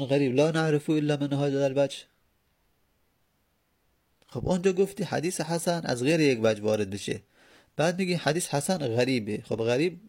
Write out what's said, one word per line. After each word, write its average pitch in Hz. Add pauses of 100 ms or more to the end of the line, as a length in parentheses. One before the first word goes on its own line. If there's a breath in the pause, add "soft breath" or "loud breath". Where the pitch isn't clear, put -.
غریب 135
لا 147
نعرفه 160
الا 147
من 139
هذا 139
الوجه؟ 139 (2250)
خب -
اونجا 185
گفتی 190
حدیث 156
حسن 170
از 123
غیر 160
یک 139
وجه 110
وارد 107
بشه، 101 (540 soft breath)
بعد 170
میگی 180
حدیث 160
حسن 147
غریبه. 120
خب 117
غریب 131